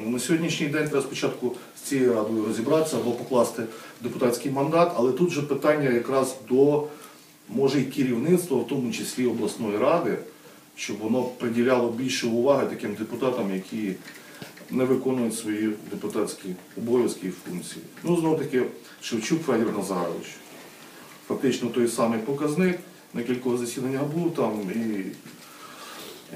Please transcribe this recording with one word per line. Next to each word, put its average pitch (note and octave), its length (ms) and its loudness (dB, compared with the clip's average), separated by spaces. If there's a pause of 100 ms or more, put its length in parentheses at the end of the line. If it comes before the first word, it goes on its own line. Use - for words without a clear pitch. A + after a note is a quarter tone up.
Ну, A2 40 -2
на B2 100 0
сьогоднішній D#3+ 480 0
день D3 220 0
треба C#3 120 2
спочатку - 540 -2 (220)
з - 40 -18
цією B2+ 320 4
Радою A2 320 0
розібратися C3 520 2
або A#2 140 0
покласти A#2+ 520 2 (380)
депутатський B2 500 0
мандат, D#3 440 4
але B2+ 160 4
тут F3 200 2
же C#3+ 100 -2
питання D3 480 2
якраз B2 460 2 (140)
до, D3 380 6 (640)
може, B2+ 320 2
і - 20 2
керівництва, C3+ 760 2
в A#2 100 0
тому B2+ 240 -2
числі G#2+ 340 -2
обласної A2 520 0
ради, A2 400 2 (580)
щоб - 220 -8
воно A2+ 260 0
приділяло A#2+ 680 2
більше B2 380 -2
уваги B2 420 4
таким A2 300 -6
депутатам, A2+ 540 -2
які F#2+ 400 -4 (800)
не B2 120 2
виконують B2+ 520 2
свої G#2+ 380 -2 (180)
депутатські G2 580 -4 (280)
обов'язки A#2 500 2
і - 220 -8
функції. - 320 -10 (220)
Ну, E3+ 140 2
знову D#3+ 200 2
таки, C3 260 0 (380)
Шевчук B2+ 400 0
Федір A2+ 260 2 (100)
Назарович. F2+ 500 -2 (1000)
Фактично B2 420 0
той A#2+ 180 2
самий A2+ 320 2
показник, D3+ 600 0 (340)
на A#2+ 100 -4
кількох A#2+ 340 0
засіданнях C3 460 -2
був D#3+ 320 0
там A#2+ 160 2 (240)
і, A2+ 40 0 (1600)